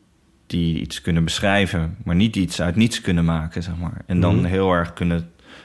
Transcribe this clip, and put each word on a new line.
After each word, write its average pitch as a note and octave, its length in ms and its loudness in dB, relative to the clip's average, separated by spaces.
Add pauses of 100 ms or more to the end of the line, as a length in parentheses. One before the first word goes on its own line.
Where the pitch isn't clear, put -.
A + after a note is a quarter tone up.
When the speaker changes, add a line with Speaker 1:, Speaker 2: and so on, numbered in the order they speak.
(480)
Speaker 1:
die E2 320 0
iets - 220 -8
kunnen E2 220 2
beschrijven, F2 800 0
maar E2+ 120 -2
niet A2 200 2
iets F#2 260 -2
uit E2 140 0
niets A2+ 260 2
kunnen E2+ 240 0
maken, E2 380 -2
zeg E2+ 140 -8
maar. E2+ 280 -8
En F2+ 140 0
dan F2 160 4
Speaker 2:
Mhm. F2+ 100 2
Speaker 1:
heel F#2+ 280 2
erg E2+ 200 0
kunnen E2+ 380 -2 (340)